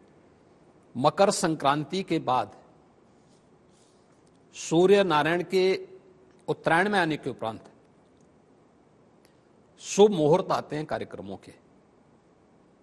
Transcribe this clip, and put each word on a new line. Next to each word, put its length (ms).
मकर 360
संक्रांति 720
के 180
बाद 360
सूर्य 480
नारायण 460
के 380
उत्तरायण 400
में 100
आने 180
के 140
उपरांत 400
शुभ 280
मुहूर्त 400
आते 260
हैं 100
कार्यक्रमों 500
के, 160